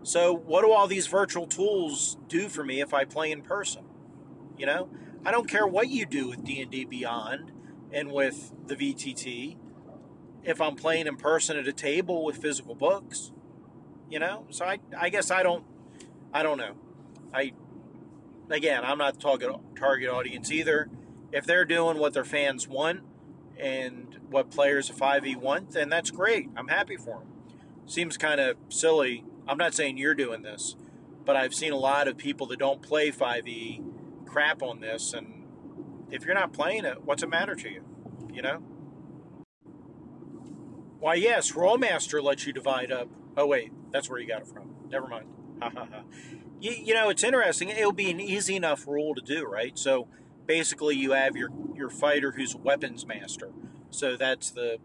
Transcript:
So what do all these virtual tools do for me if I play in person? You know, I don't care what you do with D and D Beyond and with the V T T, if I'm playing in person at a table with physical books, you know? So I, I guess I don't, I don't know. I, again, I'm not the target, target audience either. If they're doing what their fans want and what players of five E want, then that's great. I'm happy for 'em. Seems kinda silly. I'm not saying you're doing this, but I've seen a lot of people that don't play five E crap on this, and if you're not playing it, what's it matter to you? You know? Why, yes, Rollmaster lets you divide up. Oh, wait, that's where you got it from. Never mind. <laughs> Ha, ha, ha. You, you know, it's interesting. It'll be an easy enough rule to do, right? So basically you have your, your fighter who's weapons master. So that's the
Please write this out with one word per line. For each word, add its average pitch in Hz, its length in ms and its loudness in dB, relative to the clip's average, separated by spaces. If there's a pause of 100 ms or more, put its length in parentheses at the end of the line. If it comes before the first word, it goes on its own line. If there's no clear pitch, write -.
So 175 320 4
what 165 280 4
do 220 100 10
all 202 160 10
these 185 180 0
virtual 185 400 2
tools 170 720 0 (100)
do 185 220 0
for 143 140 -6
me 135 180 -2
if 143 140 0
I 139 100 4
play 151 260 -2
in 147 120 -8
person? - 400 -4 (720)
You 135 80 -4
know, 170 240 0 (340)
I 190 80 2
don't 233 160 2
care 208 200 4
what 202 200 4
you 247 180 -2
do 139 240 -2
with 123 140 -10
D 135 180 -6
and 127 100 -8
D 131 120 -4
Beyond 123 680 -6 (420)
and 143 180 -4
with 139 400 0 (140)
the 139 100 -6
V 139 180 -2
T 135 200 -8
T, 127 440 -8 (840)
if 165 180 -2
I'm 151 140 0
playing 160 320 0
in 139 80 -4
person 151 420 2
at 131 100 -2
a 143 60 -2
table 165 520 0
with 147 120 -4
physical 131 380 -4
books, - 560 0 (760)
you 151 100 -4
know? 190 300 -2
So 175 160 -4
I, 190 140 -2 (180)
I 175 120 2
guess 190 220 2
I 185 120 4
don't, 175 200 4 (680)
I 156 100 2
don't 151 140 2
know. 107 160 -6 (600)
I, 135 200 -2 (960)
again, 147 340 2
I'm 135 140 2
not 143 180 2
the - 60 -20
target, 127 280 2 (280)
target 131 320 2
audience 123 420 -4
either. 151 380 2 (420)
If 143 140 -2
they're 175 200 6
doing 165 340 2
what 147 140 4
their 131 120 0
fans 139 420 0
want 151 340 0 (560)
and 131 600 -6 (120)
what 135 220 2
players 139 380 4
of - 80 -12
five 139 280 4
E 131 120 -4
want, 139 340 -2
then 147 180 0
that's 165 220 0
great. 185 460 2
I'm 127 100 -8
happy 190 300 -2
for 98 240 -10
'em. - 60 -20 (580)
Seems 165 320 -4
kinda 139 380 2 (120)
silly. 139 560 4 (240)
I'm 143 100 0
not 165 160 2
saying 135 240 0
you're 143 180 2
doing 120 260 -2
this, 107 340 -8 (480)
but 139 140 4
I've 131 160 2
seen 156 180 -2
a 143 60 -2
lot 135 320 4
of 127 80 -6
people 143 300 -6
that 123 120 -8
don't 135 220 0
play 151 300 2
five 120 360 0
E 113 340 -10 (440)
crap 147 360 0
on 120 180 -6
this, 110 320 -6
and - 320 -12 (680)
if 131 120 -8
you're 175 120 2
not 185 180 0
playing 185 320 0
it, 131 180 -4
what's 143 200 -2
it 151 60 -4
matter 175 260 0
to - 120 -12
you? 95 160 -12 (480)
You 127 120 -10
know? 139 140 -2 (2500)
Why, 160 160 4
yes, 208 380 4
Rollmaster 180 680 4
lets 139 240 2
you 143 80 -4
divide 127 380 0
up. 123 160 -2 (280)
Oh, 143 120 4
wait, 120 240 2 (200)
that's 139 160 0
where 127 120 -6
you 117 80 -8
got 110 140 -4
it 104 60 -16
from. - 280 -16 (140)
Never 131 180 -4
mind. 113 240 -10
<laughs> - 40 -18 (260)
Ha, 117 140 -2
ha, 123 160 -10
ha. - 480 -16 (200)
You, 220 120 -4
you 220 220 0
know, 220 160 6
it's 190 140 2
interesting. 208 460 4
It'll 214 220 4
be 185 200 0
an 170 80 -2
easy 196 360 0
enough 156 320 0
rule 147 280 0
to 127 60 -8
do, 139 240 -2
right? 110 320 -4
So 131 300 2 (380)
basically 151 500 2
you 135 160 2
have 135 240 4
your, 127 140 -4 (240)
your 135 160 -6
fighter 147 420 2
who's 127 240 -6
weapons 127 500 0
master. 101 460 -10 (400)
So 127 260 -2
that's 131 340 0
the 120 340 -2